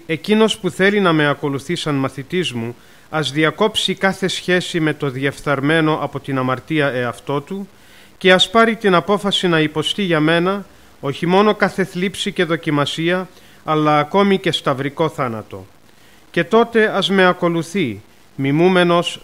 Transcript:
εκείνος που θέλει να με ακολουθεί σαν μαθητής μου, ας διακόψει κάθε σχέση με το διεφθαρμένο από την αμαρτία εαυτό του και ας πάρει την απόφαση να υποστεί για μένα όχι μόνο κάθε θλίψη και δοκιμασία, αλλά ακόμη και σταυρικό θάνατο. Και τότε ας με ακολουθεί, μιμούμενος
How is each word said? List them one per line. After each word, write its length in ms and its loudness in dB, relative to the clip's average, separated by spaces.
εκείνος 520 0
που 120 -6
θέλει 300 0
να 140 2
με 140 2
ακολουθεί 480 -4
σαν 200 -4
μαθητής 560 -4
μου, 240 -8
ας 220 -4
διακόψει 640 0
κάθε 340 -2
σχέση 520 -2
με 140 0
το 160 -4
διεφθαρμένο 920 0
από 180 -6
την 180 -6
αμαρτία 500 -2
εαυτό 540 -4
του 260 -12
και 160 4
ας 160 4
πάρει 260 4
την 180 2
απόφαση 540 0
να 120 2
υποστεί 440 -2
για 160 0
μένα 460 0
όχι 260 -6
μόνο 300 4
κάθε 280 -2
θλίψη 480 -6
και 120 -2
δοκιμασία, 840 -2
αλλά 360 2
ακόμη 380 2
και 140 -2
σταυρικό 580 -4
θάνατο. 560 -8
Και 120 0
τότε 520 2
ας 140 0
με 160 6
ακολουθεί, 760 0
μιμούμενος 880 2